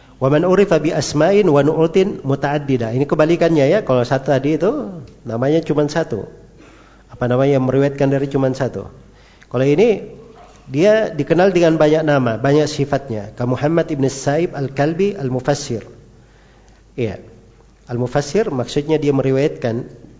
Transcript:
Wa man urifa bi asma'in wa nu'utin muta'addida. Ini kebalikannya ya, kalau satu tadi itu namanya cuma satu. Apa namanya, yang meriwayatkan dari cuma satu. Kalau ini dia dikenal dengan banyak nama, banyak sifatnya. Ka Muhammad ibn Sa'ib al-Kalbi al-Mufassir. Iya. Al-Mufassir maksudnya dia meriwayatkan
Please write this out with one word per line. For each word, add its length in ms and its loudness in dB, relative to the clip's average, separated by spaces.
Wa 80 2
man 160 2
urifa 320 4
bi 160 -2
asma'in 560 2
wa 160 4
nu'utin 560 0
muta'addida. 720 -2
Ini 160 0
kebalikannya 640 2
ya, 100 2
kalau 240 2
satu 240 -2
tadi 300 0
itu 420 -4
namanya 400 0
cuma 240 0
satu. 400 -6
Apa 160 -6
namanya, 320 2
yang 80 2
meriwayatkan 400 0
dari 240 0
cuma 240 0
satu. 320 -6
Kalau 160 -2
ini 480 2
dia 400 2
dikenal 400 2
dengan 320 4
banyak 240 4
nama, 320 2
banyak 320 2
sifatnya. 640 -4
Ka 160 -4
Muhammad 400 0
ibn 160 -2
Sa'ib 480 -2
al-Kalbi 640 -2
al-Mufassir. 720 -4
Iya. 240 -6
Al-Mufassir 640 -2
maksudnya 480 -2
dia 80 2
meriwayatkan 800 0